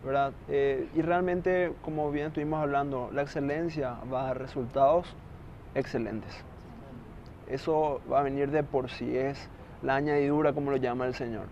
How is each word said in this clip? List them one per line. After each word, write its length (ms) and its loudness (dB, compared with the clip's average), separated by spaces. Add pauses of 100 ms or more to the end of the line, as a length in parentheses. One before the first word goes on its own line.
¿verdad? 280 2 (160)
Eh, 460 4
y 80 2
realmente, 720 2 (100)
como 280 -2
bien 160 0
estuvimos 340 -2
hablando, 520 0
la 100 2
excelencia 720 -2 (160)
va 100 0
a 60 -2
dar 100 -2
resultados 800 4 (580)
excelentes. 720 -4 (1040)
Eso 520 0 (120)
va 80 6
a 40 2
venir 280 0
de 120 4
por 260 0
sí, 280 -2
es 320 -2 (320)
la 140 2
añadidura, 580 4
como 180 0
lo 60 4
llama 300 0
el 80 -2
Señor. 360 -6